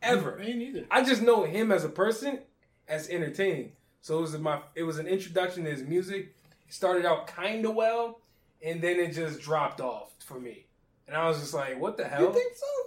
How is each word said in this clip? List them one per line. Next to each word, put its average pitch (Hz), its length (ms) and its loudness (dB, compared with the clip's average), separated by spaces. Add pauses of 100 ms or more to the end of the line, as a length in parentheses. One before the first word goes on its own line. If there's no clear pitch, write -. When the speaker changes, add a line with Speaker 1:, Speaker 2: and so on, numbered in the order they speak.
Speaker 1:
ever. 214 360 2
Speaker 2:
Me 220 160 -6
neither. 240 360 -6
Speaker 1:
I 254 140 6
just 247 180 4
know 226 220 8
him 208 300 0
as 160 100 4
a 151 60 -2
person 233 500 0 (480)
as 156 220 -4
entertaining. 165 640 -2 (260)
So 160 200 -2
it - 20 0
was 156 160 -4
my, 151 240 -2 (120)
it 165 100 -4
was 156 160 -4
an 156 80 -8
introduction 180 580 -2
to 151 60 -4
his 131 120 -6
music. 180 500 -4 (320)
It - 80 -20
started 180 320 2
out 165 300 2
kinda 220 340 -2
well, 226 520 0 (420)
and 165 180 -4
then 175 160 2
it 170 140 2
just 156 300 -4
dropped 147 400 -2
off 120 320 -8 (100)
for 127 160 -14
me. 113 260 -14 (440)
And 151 80 -4
I 165 100 2
was 156 140 2
just 147 120 -8
like, 135 240 -2
"What 190 200 -4
the - 100 -2
hell?" - 140 0
Speaker 2:
You 359 120 4
think 494 220 2
so? 554 100 -8 (220)